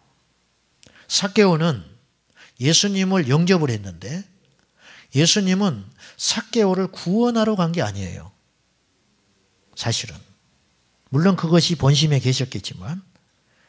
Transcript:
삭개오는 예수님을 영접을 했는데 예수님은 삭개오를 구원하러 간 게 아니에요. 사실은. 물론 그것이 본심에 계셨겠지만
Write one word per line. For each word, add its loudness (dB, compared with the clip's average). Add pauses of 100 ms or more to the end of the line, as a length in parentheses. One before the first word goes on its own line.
(1080)
삭개오는 2 (800)
예수님을 0
영접을 2
했는데 -10 (920)
예수님은 0 (320)
삭개오를 0
구원하러 0
간 0
게 -4
아니에요. -8 (1400)
사실은. -6 (960)
물론 2
그것이 2
본심에 2
계셨겠지만 -4 (680)